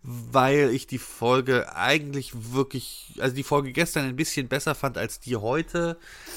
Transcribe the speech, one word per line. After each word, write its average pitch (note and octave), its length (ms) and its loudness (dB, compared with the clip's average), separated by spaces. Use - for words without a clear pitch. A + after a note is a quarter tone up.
weil B2+ 640 4
ich C3 160 0
die C3 140 -8
Folge B2 760 2
eigentlich C3 800 -2
wirklich, - 640 -4
also B2+ 160 0
die C#3 80 -4
Folge C#3+ 280 0
gestern D#3 340 0
ein B2+ 100 -4
bisschen C#3 320 -2
besser C#3+ 280 -2
fand C3+ 240 -4
als A2 200 -6
die A#2+ 160 -4
heute. E3 640 -2